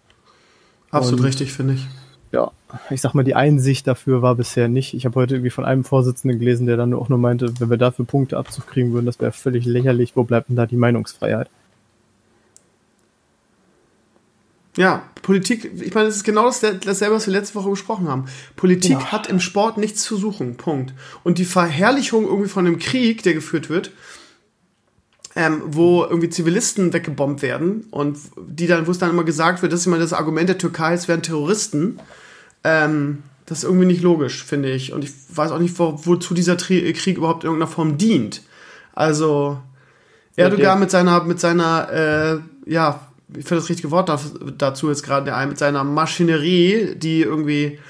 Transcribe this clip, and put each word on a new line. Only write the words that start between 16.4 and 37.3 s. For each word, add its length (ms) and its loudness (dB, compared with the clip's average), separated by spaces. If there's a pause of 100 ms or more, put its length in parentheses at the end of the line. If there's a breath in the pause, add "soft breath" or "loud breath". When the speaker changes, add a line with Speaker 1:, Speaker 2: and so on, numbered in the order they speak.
Speaker 1:
das, 140 -2
dasselbe, 560 0
was 100 -2
wir 60 0
letzte 220 -2
Woche 160 -4
besprochen 380 -4
haben. 180 -4 (300 loud breath)
Politik 420 4
Speaker 2:
Genau. 120 -6
Speaker 1:
hat 160 -4
im 140 0
Sport 380 0
nichts 240 -2
zu 140 -4
suchen, 400 -4
Punkt. 360 -4 (320 loud breath)
Und 140 2
die 80 2
Verherrlichung 800 2
irgendwie 220 -2
von 180 0
dem 120 2
Krieg, 440 0
der 120 4
geführt 360 -6
wird, 200 -4 (1500 loud breath)
ähm, 300 0
wo 380 4
irgendwie 240 0
Zivilisten 640 0
weggebombt 500 -4
werden 500 -4
und 260 -4 (300)
die 180 -6
dann, 220 2
wo 20 2
es 80 -2
dann 120 0
immer 140 2
gesagt 380 0
wird, 100 0
das 80 0
ist 60 -4
immer 120 2
das 140 0
Argument 360 0
der 100 2
Türkei, 340 -2
es 140 -4
wären 160 0
Terroristen, 760 -2 (640 loud breath)
ähm, 580 0 (240)
das 120 -8
ist 60 -8
irgendwie 220 4
nicht 160 2
logisch, 420 2
finde 280 -2
ich. 200 -6
Und 120 -6
ich 80 -10 (160)
weiß 240 -2
auch 80 0
nicht, 180 0
wo, 260 0
wozu 300 0
dieser 220 2
Tri-, 380 0
Krieg 220 -2
überhaupt 280 -2